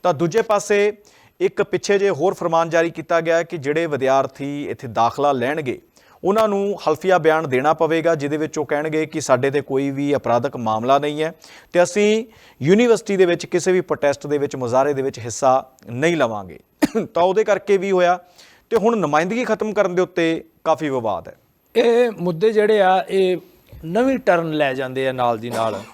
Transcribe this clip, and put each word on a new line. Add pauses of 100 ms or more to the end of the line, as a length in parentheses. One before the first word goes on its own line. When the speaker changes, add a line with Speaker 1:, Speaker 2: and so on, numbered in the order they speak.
Speaker 1:
ਤਾਂ
ਦੂਜੇ
ਪਾਸੇ (460)
ਇੱਕ
ਪਿੱਛੇ
ਜੇ
ਹੋਰ
ਫਰਮਾਨ
ਜਾਰੀ
ਕੀਤਾ
ਗਿਆ
ਕਿ
ਜਿਹੜੇ
ਵਿਦਿਆਰਥੀ
ਇੱਥੇ
ਦਾਖਲਾ
ਲੈਣਗੇ, (420)
ਉਹਨਾਂ
ਨੂੰ (100)
ਹਲਫੀਆ
ਬਿਆਨ
ਦੇਣਾ
ਪਵੇਗਾ,
ਜਿਹਦੇ
ਵਿੱਚ
ਉਹ
ਕਹਿਣਗੇ
ਕਿ
ਸਾਡੇ
'ਤੇ
ਕੋਈ
ਵੀ
ਅਪਰਾਧਕ
ਮਾਮਲਾ
ਨਹੀਂ
ਹੈ (400)
ਤੇ
ਅਸੀਂ (360)
ਯੂਨੀਵਰਸਿਟੀ
ਦੇ
ਵਿੱਚ
ਕਿਸੇ
ਵੀ
ਪ੍ਰੋਟੈਸਟ
ਦੇ
ਵਿੱਚ,
ਮੁਜ਼ਾਹਰੇ
ਦੇ
ਵਿੱਚ
ਹਿੱਸਾ (180)
ਨਹੀਂ
ਲਵਾਂਗੇ। (260)
<coughs>
ਤਾਂ
ਉਹਦੇ
ਕਰਕੇ
ਵੀ
ਹੋਇਆ (500)
ਤੇ
ਹੁਣ
ਨੁਮਾਇੰਦਗੀ
ਖਤਮ
ਕਰਨ
ਦੇ
ਉੱਤੇ (200)
ਕਾਫੀ
ਵਿਵਾਦ
ਹੈ। (400)
Speaker 2:
ਇਹ
ਮੁੱਦੇ
ਜਿਹੜੇ
ਆ,
ਇਹ (480)
ਨਵੀਂ
ਟਰਨ
ਲੈ
ਜਾਂਦੇ
ਆ
ਨਾਲ
ਦੀ
ਨਾਲ। (120)